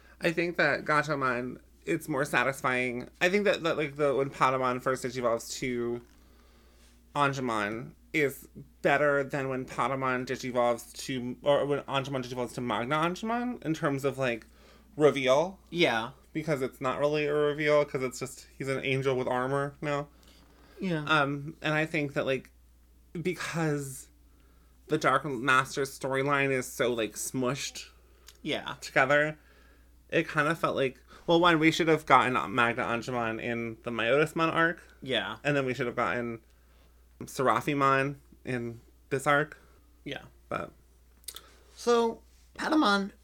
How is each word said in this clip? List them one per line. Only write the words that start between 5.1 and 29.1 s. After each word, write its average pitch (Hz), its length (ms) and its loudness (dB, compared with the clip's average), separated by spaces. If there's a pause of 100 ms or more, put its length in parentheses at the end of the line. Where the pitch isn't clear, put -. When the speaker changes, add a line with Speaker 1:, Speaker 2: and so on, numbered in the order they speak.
Speaker 1:
to 120 420 -4 (1120)
Angemon 127 760 0 (220)
is 143 360 -2 (340)
better 143 420 4
than 135 240 -4
when 131 160 -4
Patamon 127 640 -2
digivolves 120 640 -2 (140)
to, 123 360 -6
or 143 240 4
when 143 140 -2
Angemon 135 440 -4
digivolves 123 300 -6
to 131 60 -8
Magna 120 360 -2
Angemon 220 680 -4
in 156 100 -2
terms 139 300 -2
of, 131 140 -2
like, 120 280 -2 (500)
reveal. 139 640 4 (120)
Speaker 2:
Yeah. 127 400 2 (220)
Speaker 1:
Because 143 300 -2
it's - 180 -6
not 135 200 -2
really 147 260 2
a 147 80 0
reveal, 147 500 4
'cause 143 180 -4
it's 127 180 -4
just, - 260 -10 (100)
he's 135 120 -8
an 135 160 -2
angel 135 320 0
with 127 100 -2
armor 135 540 -2
now. 147 280 -4 (680)
Speaker 2:
Yeah. 165 260 -2
Speaker 1:
Um, 147 580 0
and 156 120 0
I 156 120 2
think 147 280 -2
that, 117 120 0
like, 131 240 -2 (720)
because 151 880 -4 (800)
the 151 120 0
Dark 135 260 2
Master's 135 720 0
storyline 139 540 0
is 131 160 -2
so, 123 260 0
like, 110 220 -2
smushed - 720 -4 (560)
Speaker 2:
Yeah. 117 380 -6
Speaker 1:
together, 147 560 2 (720)